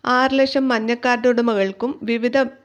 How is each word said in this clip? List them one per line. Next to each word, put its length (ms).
ആറ് 340
ലക്ഷം 300
മഞ്ഞ 260
കാർഡ് 340
ഉടമകൾക്കും 720
വിവിധ, 340